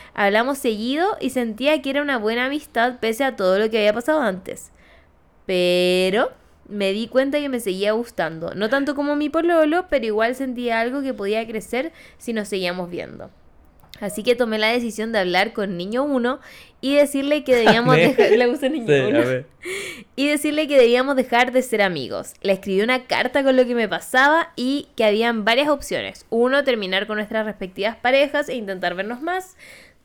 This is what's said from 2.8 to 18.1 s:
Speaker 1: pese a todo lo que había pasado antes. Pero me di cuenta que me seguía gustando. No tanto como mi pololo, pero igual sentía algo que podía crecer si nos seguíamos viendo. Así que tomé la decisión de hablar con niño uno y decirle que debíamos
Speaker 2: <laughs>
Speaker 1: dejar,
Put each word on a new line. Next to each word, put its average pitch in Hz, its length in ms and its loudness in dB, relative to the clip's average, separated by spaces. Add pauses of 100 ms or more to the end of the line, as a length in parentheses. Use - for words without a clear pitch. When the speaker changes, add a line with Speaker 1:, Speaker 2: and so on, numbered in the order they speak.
Speaker 1:
pese 226 240 -2
a 262 120 -2
todo 185 220 2
lo 220 140 0
que 226 80 0
había 208 140 4
pasado 302 280 0
antes. 190 500 -6 (760)
Pero 185 840 2 (360)
me 196 260 -2
di 226 140 -4
cuenta 277 320 0
que 285 100 -4
me 254 100 -4
seguía 196 340 -2
gustando. 170 600 -6
No 208 140 -2
tanto 277 260 0
como 285 200 -2
mi 294 140 -2
pololo, 330 600 2
pero 262 160 0
igual 220 300 0
sentía 240 440 -4
algo 247 220 -2
que 269 120 -4
podía 214 340 -4
crecer 233 440 -6 (260)
si - 160 -8
nos 208 140 -4
seguíamos 180 420 -4
viendo. 92 400 -12 (680)
Así 208 240 -8
que 240 120 4
tomé 226 220 -2
la 214 120 0
decisión 233 420 -2
de 220 80 0
hablar 185 340 0
con 196 240 -4
niño 214 260 -4
uno 262 360 -2 (400)
y 269 160 0
decirle 285 480 2
que 262 120 4
debíamos 226 400 4
Speaker 2:
<laughs> - 20 6
Speaker 1:
dejar, - 340 4